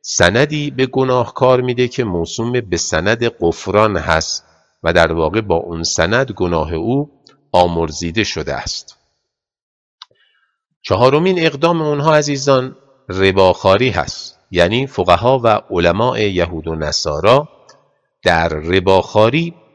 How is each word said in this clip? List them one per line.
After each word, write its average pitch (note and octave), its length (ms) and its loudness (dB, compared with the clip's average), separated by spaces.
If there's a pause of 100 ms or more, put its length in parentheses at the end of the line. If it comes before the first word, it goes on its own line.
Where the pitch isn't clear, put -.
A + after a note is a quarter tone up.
سندی D3 680 0
به C3 140 -2
گناهکار B2+ 760 0
می‌ده B2 260 -2
که B2 160 -6
موسوم G2 480 -4
به G#2 260 -4
سند G#2+ 500 -2
غفران G2 720 0
هست D#2+ 480 -2 (380)
و E2 100 0
در E2 180 4
واقع E2 300 0
با F#2 140 -2
اون E2 280 -6
سند A2 480 -2
گناه E2+ 420 -2
او B2+ 360 -2 (420)
آمرزیده E2+ 720 0
شده D2 300 -6
است. - 440 -10 (1800)
چهارمین D3+ 640 2
اقدام D#3+ 360 0
اونها D3+ 340 0
عزیزان C#3 600 0 (340)
رباخواری F#2+ 800 4
هست، - 500 -6 (120)
یعنی G2 360 2
فقها A2+ 560 2
و G#2+ 260 2
علماء G2+ 500 0
یهود E2+ 480 -2
و D#2+ 80 -6
نصارا D#2+ 760 0 (720)
در E2+ 240 2
رباخواری F#2+ 1040 0 (220)